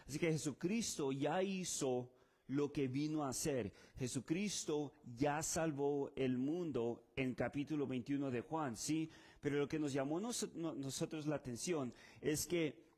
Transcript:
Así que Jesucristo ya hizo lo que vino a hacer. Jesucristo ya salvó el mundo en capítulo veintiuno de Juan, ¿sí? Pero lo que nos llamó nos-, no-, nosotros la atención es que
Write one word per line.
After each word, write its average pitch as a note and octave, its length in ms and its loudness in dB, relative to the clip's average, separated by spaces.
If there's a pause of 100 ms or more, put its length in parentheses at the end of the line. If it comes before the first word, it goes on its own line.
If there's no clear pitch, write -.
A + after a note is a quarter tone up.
Así C3+ 120 -6
que E3 120 4
Jesucristo D#3+ 840 0
ya C#3+ 300 2
hizo D3 680 0 (380)
lo C#3+ 220 2
que C#3+ 180 0
vino D3+ 360 0
a C3 60 0
hacer. B2 420 0 (240)
Jesucristo D3 960 -2 (220)
ya D3 260 2
salvó C#3+ 720 0
el B2+ 240 2
mundo C3 680 0 (100)
en B2+ 180 0
capítulo C#3 520 0
veintiuno C3+ 440 -2
de A#2+ 120 0
Juan, D3 340 -2
¿sí? D#3 340 0 (300)
Pero C#3+ 180 2
lo C#3+ 100 2
que D#3 100 0
nos D3 140 0
llamó C#3+ 280 0
nos-, - 340 -4
no-, D#3+ 200 -4
nosotros D3 520 -4
la D3+ 100 2
atención B2+ 560 -2 (280)
es D3 260 0
que E3 520 0